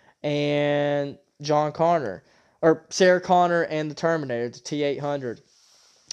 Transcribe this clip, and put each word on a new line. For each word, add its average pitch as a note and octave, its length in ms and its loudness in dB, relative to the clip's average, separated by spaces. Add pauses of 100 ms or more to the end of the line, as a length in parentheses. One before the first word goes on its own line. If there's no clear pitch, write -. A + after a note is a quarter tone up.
(220)
and D3 960 -2 (240)
John D3+ 300 0
Connor, D#3 520 -2 (380)
or D#3+ 280 2
Sarah F3+ 320 4
Connor F3 420 2
and D#3 260 -4
the C#3+ 60 -12
Terminator, C3+ 540 -2
the A#2+ 100 -16
T D3 240 -6
eight C#3 160 -2
hundred. C#3 420 -6 (720)